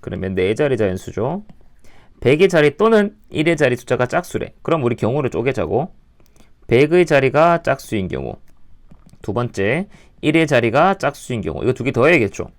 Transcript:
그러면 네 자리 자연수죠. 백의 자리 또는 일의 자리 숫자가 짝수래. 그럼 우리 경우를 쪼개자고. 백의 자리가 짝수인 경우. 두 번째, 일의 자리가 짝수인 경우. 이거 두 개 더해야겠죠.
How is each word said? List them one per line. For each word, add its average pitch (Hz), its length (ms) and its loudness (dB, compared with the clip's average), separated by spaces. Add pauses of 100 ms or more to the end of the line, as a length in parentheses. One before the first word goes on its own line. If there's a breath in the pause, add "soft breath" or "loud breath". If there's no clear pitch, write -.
그러면 95 340 -6
네 95 220 0
자리 139 200 0
자연수죠. 107 680 -4 (760 soft breath)
백의 151 280 4
자리 147 280 4
또는 214 400 2 (140)
일의 160 260 0
자리 131 200 2
숫자가 123 300 -2
짝수래. - 560 -6
그럼 156 200 -2
우리 120 140 0
경우를 127 340 -2
쪼개자고. 117 640 -2 (760 soft breath)
백의 151 400 4
자리가 147 560 2
짝수인 107 460 -4
경우. 67 260 -6 (880)
두 107 100 -8
번째, 120 540 -4 (340 soft breath)
일의 156 280 0
자리가 139 460 2
짝수인 131 480 -6
경우. 80 200 -6
이거 - 120 0
두 120 100 -8
개 131 80 -2
더해야겠죠. 139 560 0 (100)